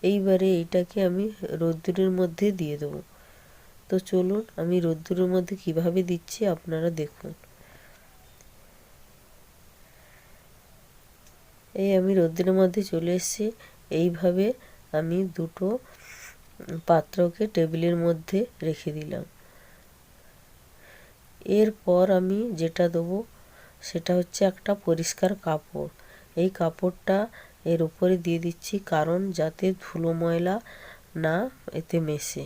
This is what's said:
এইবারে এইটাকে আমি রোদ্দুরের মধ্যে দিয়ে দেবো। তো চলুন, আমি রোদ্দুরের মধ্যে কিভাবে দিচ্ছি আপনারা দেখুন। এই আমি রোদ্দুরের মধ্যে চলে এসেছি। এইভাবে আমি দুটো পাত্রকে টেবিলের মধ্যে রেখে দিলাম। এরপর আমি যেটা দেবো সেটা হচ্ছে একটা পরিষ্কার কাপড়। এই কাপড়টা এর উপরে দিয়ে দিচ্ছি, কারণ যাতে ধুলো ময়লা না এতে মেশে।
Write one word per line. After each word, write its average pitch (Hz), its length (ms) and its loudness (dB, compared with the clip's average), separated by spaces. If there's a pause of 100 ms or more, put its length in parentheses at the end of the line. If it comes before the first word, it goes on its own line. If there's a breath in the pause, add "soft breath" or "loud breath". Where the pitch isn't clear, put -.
এইবারে 190 440 4 (100)
এইটাকে 175 480 -2
আমি 185 200 0 (360)
রোদ্দুরের 175 500 0
মধ্যে 180 400 0
দিয়ে 156 260 -4
দেবো। 147 220 -8 (840 soft breath)
তো 190 100 -2 (140)
চলুন, 185 340 2 (140)
আমি 175 220 0
রোদ্দুরের 170 480 0
মধ্যে 185 280 0
কিভাবে 170 480 0
দিচ্ছি 175 420 -4
আপনারা 165 460 -2
দেখুন। 156 400 -8 (4000 loud breath)
এই 196 220 0
আমি 185 160 4
রোদ্দুরের 180 420 2
মধ্যে 190 280 4
চলে 170 320 -2
এসেছি। 180 300 -4 (460 loud breath)
এইভাবে 175 540 2 (480 loud breath)
আমি 165 240 0 (180)
দুটো 165 320 -4 (1160 loud breath)
পাত্রকে 175 640 2
টেবিলের 165 500 0
মধ্যে 170 420 0 (220)
রেখে 156 300 -4
দিলাম। 151 320 -8 (2250 loud breath)
এরপর 196 520 4
আমি 185 280 2 (140)
যেটা 165 360 0
দেবো 170 280 -2 (680 loud breath)
সেটা 170 320 -6
হচ্ছে 180 300 -2
একটা 190 260 -2 (120)
পরিষ্কার 165 480 0 (120)
কাপড়। 151 480 -6 (440 loud breath)
এই 180 160 2
কাপড়টা 185 680 0 (480 loud breath)
এর 165 160 2
উপরে 180 360 2
দিয়ে 170 220 -2
দিচ্ছি, 170 360 -6 (100)
কারণ 165 340 0 (120)
যাতে 160 340 -2 (140)
ধুলো 165 340 -2
ময়লা 170 420 0 (600 loud breath)
না 160 200 0 (380)
এতে 160 260 -4
মেশে। 151 460 -4